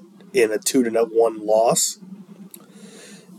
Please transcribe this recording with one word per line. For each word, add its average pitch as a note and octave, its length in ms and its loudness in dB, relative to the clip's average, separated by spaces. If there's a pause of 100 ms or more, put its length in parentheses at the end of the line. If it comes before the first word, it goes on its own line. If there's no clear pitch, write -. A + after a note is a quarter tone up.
(320)
in A2+ 200 2
a G#2 80 -4
two C3 240 0
to A2+ 80 -2 (140)
one A2 380 0
loss. A2 560 0 (1400)